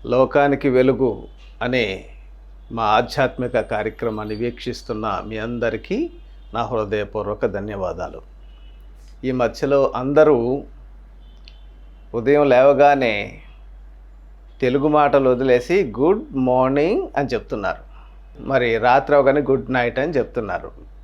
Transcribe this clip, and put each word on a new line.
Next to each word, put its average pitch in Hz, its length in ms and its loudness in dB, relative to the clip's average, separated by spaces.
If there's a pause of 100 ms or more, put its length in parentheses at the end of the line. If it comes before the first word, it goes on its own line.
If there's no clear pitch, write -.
లోకానికి 139 640 2
వెలుగు 127 540 2 (400)
అనే 117 420 -2 (680)
మా 113 100 -6
ఆధ్యాత్మిక 123 760 0
కార్యక్రమాన్ని 107 760 -6
వీక్షిస్తున్న 110 920 -8
మీ 110 120 -10
అందరికీ 120 720 -6 (440)
నా 117 80 -2
హృదయపూర్వక 104 840 -4
ధన్యవాదాలు. 98 760 -8 (1040)
ఈ 131 80 -2
మధ్యలో 135 640 0
అందరూ 135 680 2 (1500)
ఉదయం 139 340 2
లేవగానే 131 920 4 (1200)
తెలుగు 135 280 0
మాటలు 143 420 4
వదిలేసి 127 720 2
"గుడ్ 190 320 2
మార్నింగ్" 139 840 0
అని 139 120 -2
చెప్తున్నారు, 104 540 -6 (580)
మరి 120 380 0
రాత్రి 139 380 4
అవగానే 139 240 4
"గుడ్ 127 320 -2
నైట్" 120 260 -2
అని 160 140 -2
చెప్తున్నారు. 107 800 -6 (140)